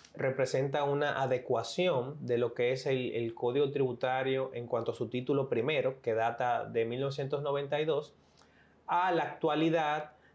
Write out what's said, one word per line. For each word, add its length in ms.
representa 720
una 380
adecuación 1000
de 180
lo 160
que 180
es 140
el, 280
el 200
Código 360
Tributario 840
en 120
cuanto 260
a 20
su 140
título 400
primero, 540
que 120
data 500
de 200
mil 160
novecientos 420
noventa 380
y 40
dos, 300
a 260
la 100
actualidad 920